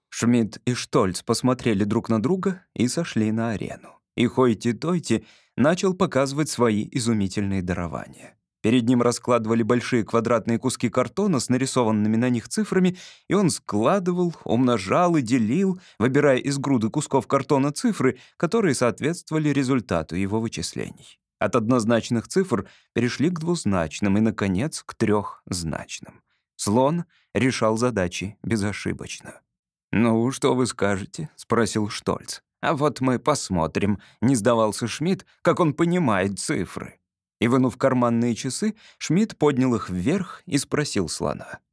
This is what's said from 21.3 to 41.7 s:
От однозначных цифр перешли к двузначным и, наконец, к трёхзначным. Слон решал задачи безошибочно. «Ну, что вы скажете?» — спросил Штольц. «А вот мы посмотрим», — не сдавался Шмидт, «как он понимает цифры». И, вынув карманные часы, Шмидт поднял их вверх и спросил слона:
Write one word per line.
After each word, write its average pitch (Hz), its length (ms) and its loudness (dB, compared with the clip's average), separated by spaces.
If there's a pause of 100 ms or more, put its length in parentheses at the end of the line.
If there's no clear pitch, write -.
От 104 180 0
однозначных 113 720 0
цифр 180 400 -2 (240)
перешли 123 380 0
к 165 100 -6
двузначным 101 760 0
и, - 20 2
наконец, 107 640 -2
к - 100 -18
трёхзначным. - 1300 -4 (360)
Слон 135 500 0 (260)
решал 110 460 2
задачи 104 640 -2
безошибочно. - 960 -6 (500)
«Ну, 113 420 2
что 131 220 0
вы 127 120 0
скажете?» — 98 720 -4
спросил 110 520 0
Штольц. - 520 -6 (200)
«А 160 140 0
вот 143 260 -2
мы 127 180 2
посмотрим», — 95 840 0 (200)
не 127 160 2
сдавался 113 500 2
Шмидт, 165 380 -4 (160)
«как 170 200 2
он 160 120 2
понимает 117 640 2
цифры». - 600 -6 (440)
И, 120 60 4
вынув 131 300 2
карманные 120 560 2
часы, 165 400 -4 (240)
Шмидт 208 400 0
поднял 131 360 2
их 101 140 -4
вверх 110 560 -4
и - 140 -2
спросил 139 500 -2
слона: - 520 -6 (120)